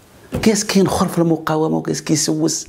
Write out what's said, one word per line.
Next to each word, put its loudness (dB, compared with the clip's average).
كاس 2
كاين 4
اخر 0
في -4
المقاومه 0
وكاس -4
كيسوس، -2